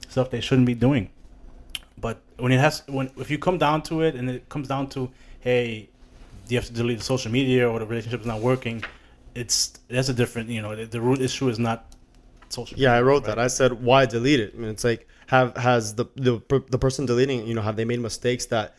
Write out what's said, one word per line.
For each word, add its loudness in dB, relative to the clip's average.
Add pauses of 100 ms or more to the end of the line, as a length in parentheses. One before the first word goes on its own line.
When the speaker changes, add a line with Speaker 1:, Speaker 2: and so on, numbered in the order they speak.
Speaker 1:
stuff 0
they -6
shouldn't 4
be 0
doing. 2 (880)
But -8 (160)
when 0
it 4
has, 2
when, -6
if -8
you -2
come 0
down 2
to -4
it, 0
and -6
it -10
comes -8
down -4
to, -6 (300)
"Hey, -2 (600)
you 0
have -2
to -16
delete -2
the -10
social -2
media, 2
or -4
the -6
relationship -6
is -8
not -6
working," -2 (500)
it's, -4 (160)
that's 0
a -2
different, -2
you -6
know, -8
the, -10
the -6
root 2
issue 0
is -4
not 0 (640)
social -10
Speaker 2:
Yeah, 4
I 6
Speaker 1:
media, 4
Speaker 2:
wrote 6
Speaker 1:
right? -2
Speaker 2:
that. -4
I 2
said, 2
"Why 6
delete 2
it?" -4
I -16
mean, -6
it's -8
like, 0 (200)
have, 4
has 2
the, -2 (100)
the, 0
per-, 0
the -2
person 0
deleting, 2
you -4
know, -2
have -2
they -2
made -2
mistakes -4
that -4